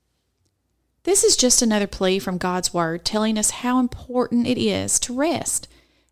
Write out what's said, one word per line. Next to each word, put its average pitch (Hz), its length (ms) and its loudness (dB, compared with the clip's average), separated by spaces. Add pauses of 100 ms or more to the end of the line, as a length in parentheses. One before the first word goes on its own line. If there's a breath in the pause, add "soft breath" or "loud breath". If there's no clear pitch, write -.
(1040)
This 392 220 2
is 415 120 4
just 247 260 4
another 214 260 2
plea 190 320 0
from 185 180 -4
God's 180 340 -2
Word 170 320 -2
telling 214 320 0
us 214 140 0
how 247 300 0
important 240 680 0
it 247 100 0
is 196 440 0
to - 120 -4
rest. 277 540 -2 (460 soft breath)